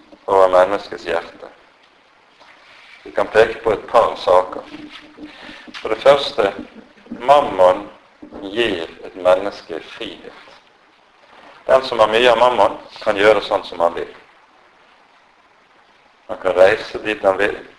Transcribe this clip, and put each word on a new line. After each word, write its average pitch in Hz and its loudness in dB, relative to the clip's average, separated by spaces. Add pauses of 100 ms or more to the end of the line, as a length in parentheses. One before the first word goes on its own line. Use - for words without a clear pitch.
(240)
over 95 4
menneskets 95 0
hjerte? 85 -8 (1500)
Vi - -16
kan 104 -4
peke 110 2
på 107 -2
et - -16
par 98 2
saker. - 0 (1160)
For 110 -8
det 110 -6
første, 139 2 (720)
mammon 101 2 (640)
gir 98 -4 (160)
et 95 -16
menneske 92 -2 (100)
frihet. - -16 (1200)
Den 131 2
som 120 -6
har 107 4
mye 120 4
av 117 4
mammon, 117 2 (260)
kan 104 -2
gjøre 104 4
sånn 95 -4
som 87 -14
han 85 0
vil. 78 -10 (2250)
Han 92 -10
kan 90 -2
reise 101 2
dit 107 -6
han 95 2
vil, 104 0 (240)